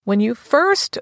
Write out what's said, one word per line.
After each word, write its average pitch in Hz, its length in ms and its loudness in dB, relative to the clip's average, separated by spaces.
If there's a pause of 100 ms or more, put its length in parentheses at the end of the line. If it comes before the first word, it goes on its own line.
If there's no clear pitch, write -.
When 202 160 -2
you 220 160 0
first 370 680 0